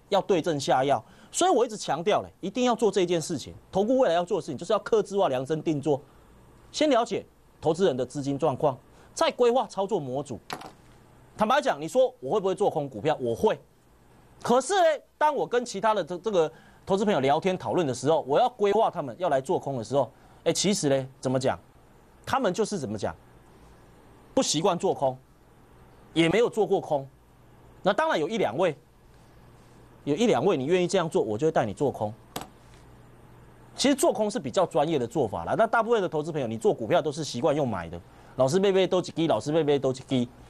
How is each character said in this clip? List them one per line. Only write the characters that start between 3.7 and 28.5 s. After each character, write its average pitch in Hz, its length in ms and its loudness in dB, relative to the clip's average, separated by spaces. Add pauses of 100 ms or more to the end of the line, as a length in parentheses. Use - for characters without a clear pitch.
投 196 120 0
顾 254 140 2
未 254 100 4
来 165 60 2
要 175 100 0
做 185 140 -2
的 156 40 -4
事 - 60 -12
情， 135 100 -6
就 170 80 -12
是 220 80 -2
要 202 60 2
客 208 220 0
制 196 160 -6
化、 180 120 4
量 131 160 -2
身 156 180 -4
定 151 180 -2
做， 143 180 0 (720)
先 302 180 0
了 240 140 2
解 165 220 -6 (340)
投 160 140 0
资 180 140 2
人 135 80 2
的 123 100 -2
资 143 160 -8
金 139 160 -4
状 139 180 0
况， 131 220 0 (360)
再 320 180 0
规 240 180 4
划 240 160 2
操 190 220 -4
作 196 120 -2
模 135 220 -6
组。 117 160 -10 (1000)
坦 214 100 2
白 269 140 4
讲， 160 200 0
你 165 60 -6
说 254 320 4
我 135 140 -4
会 - 60 2
不 175 60 0
会 190 80 2
做 190 160 0
空 147 200 -2
股 104 100 -12
票？ 143 200 0
我 117 140 -2
会。 185 240 0 (840)
可 240 160 4
是 302 140 -2
呢， 330 300 2 (140)
当 302 160 2
我 170 140 -2
跟 247 160 0
其 196 160 -10
他 214 140 2
的 196 100 0
这， 175 140 -8
这 214 120 -8
个 170 220 2 (340)
投 190 120 2
资 214 80 -2
朋 208 80 2
友 151 80 2
聊 135 180 2
天 185 180 -2
讨 113 160 -4
论 165 140 2
的 127 60 0
时 135 180 0
候， 151 160 4
我 143 100 2
要 240 120 4
规 202 240 0
划 208 180 2
他 170 100 -8
们 123 160 -10
要 175 120 -2
来 135 100 2
做 147 180 0
空 135 200 -6
的 113 60 -6
时 123 120 -4
候， 131 160 2 (320)
哎， 165 80 2
其 185 220 0
实 156 160 0
呢， 131 180 2 (140)
怎 127 100 -2
么 131 80 0
讲？ 113 180 0 (680)
他 254 140 -2
们 196 140 0
就 214 120 -2
是 202 120 -6
怎 131 100 -6
么 104 100 -6
讲， 98 180 -6 (1200)
不 269 100 0
习 156 180 -2
惯 175 160 2
做 175 160 0
空， 131 240 -2 (960)
也 165 140 4
没 175 120 2
有 226 100 4
做 208 180 0
过 180 140 0
空。 135 260 -4 (720)
那 190 120 2
当 311 160 0
然 226 100 0
有 151 80 0
一 220 100 -4
两 123 200 0